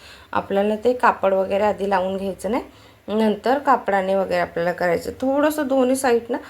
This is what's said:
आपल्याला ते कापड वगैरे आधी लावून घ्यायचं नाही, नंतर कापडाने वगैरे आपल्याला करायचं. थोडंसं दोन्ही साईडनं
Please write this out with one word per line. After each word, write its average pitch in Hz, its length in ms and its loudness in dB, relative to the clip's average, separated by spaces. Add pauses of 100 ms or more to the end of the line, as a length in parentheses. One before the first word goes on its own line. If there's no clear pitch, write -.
(320)
आपल्याला 202 440 0
ते 233 180 2
कापड 214 400 2
वगैरे 190 300 0
आधी 196 260 0
लावून 190 280 0
घ्यायचं 190 340 -6
नाही, 285 120 -2 (440)
नंतर 220 520 0
कापडाने 202 560 2
वगैरे 180 260 0
आपल्याला 170 300 -2
करायचं. 170 400 -2
थोडंसं 294 560 0
दोन्ही 254 280 2
साईडनं 240 420 0 (120)